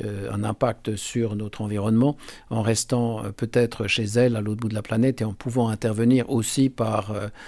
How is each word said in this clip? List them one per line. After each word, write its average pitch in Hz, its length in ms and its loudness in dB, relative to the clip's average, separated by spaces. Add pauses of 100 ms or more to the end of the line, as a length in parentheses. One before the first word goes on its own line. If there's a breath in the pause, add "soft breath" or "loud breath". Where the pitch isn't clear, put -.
euh, 101 260 -6
un 104 120 -2
impact 107 520 -2
sur 107 400 -4
notre 104 280 -6
environnement 110 520 2 (360 loud breath)
en 113 100 0
restant, 113 640 0
euh, 101 60 -6
peut-être 113 560 0
chez 110 160 0
elles, 117 320 4
à 110 60 -2
l'autre 107 200 -4
bout 110 80 -2
de 107 60 -2
la 107 80 -4
planète, 123 360 2
et 110 60 0
en 107 80 -4
pouvant 117 360 0
intervenir 117 600 2
aussi 131 400 2
par, 110 400 -2
euh, 104 180 -4 (200 loud breath)